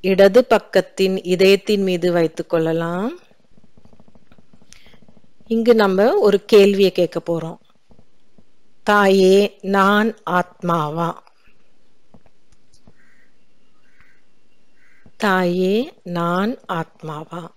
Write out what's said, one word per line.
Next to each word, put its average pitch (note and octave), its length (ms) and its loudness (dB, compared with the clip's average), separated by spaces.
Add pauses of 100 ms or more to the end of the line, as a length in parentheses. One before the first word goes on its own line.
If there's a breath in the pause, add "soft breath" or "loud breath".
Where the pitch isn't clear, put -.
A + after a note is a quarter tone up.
இடது G3 460 4
பக்கத்தின் F#3+ 720 -2
இதயத்தின் F#3+ 600 0
மீது F3+ 300 -2
வைத்துக் E3 360 -2
கொள்ளலாம். E3+ 720 -4 (2250 soft breath)
இங்கு A3+ 240 2
நம்ம G#3+ 440 2
ஒரு G3+ 260 0
கேள்வியை G3+ 480 4
கேட்க E3+ 340 -4
போறோம். E3 320 -8 (1300)
"தாயே, G3 760 2
நான் G3+ 520 0 (160)
ஆத்மாவா?" E3+ 800 -4 (4000 soft breath)
தாயே, F#3 840 -2
நான் F3 520 -6 (160)
ஆத்மாவா? D#3+ 840 -12